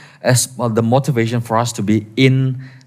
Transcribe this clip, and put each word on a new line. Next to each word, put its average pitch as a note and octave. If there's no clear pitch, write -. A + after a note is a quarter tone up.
as, B2
uh, B2
the A2
motivation A#2
for A2+
us A#2
to G#2
be G#2+
in C3